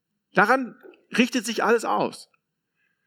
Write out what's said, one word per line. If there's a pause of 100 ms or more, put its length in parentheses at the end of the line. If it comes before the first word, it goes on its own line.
(320)
Daran (360)
richtet
sich
alles
aus. (760)